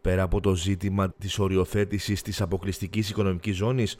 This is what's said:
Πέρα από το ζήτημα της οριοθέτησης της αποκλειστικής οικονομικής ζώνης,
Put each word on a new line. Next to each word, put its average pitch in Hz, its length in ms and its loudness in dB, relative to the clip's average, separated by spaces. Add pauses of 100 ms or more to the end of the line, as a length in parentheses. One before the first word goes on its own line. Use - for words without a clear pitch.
Πέρα 92 200 2
από 92 180 2
το 95 160 4
ζήτημα 95 580 0
της 98 260 -6
οριοθέτησης 98 800 2
της 104 200 -4
αποκλειστικής 98 680 -2
οικονομικής 98 460 0
ζώνης, 113 440 0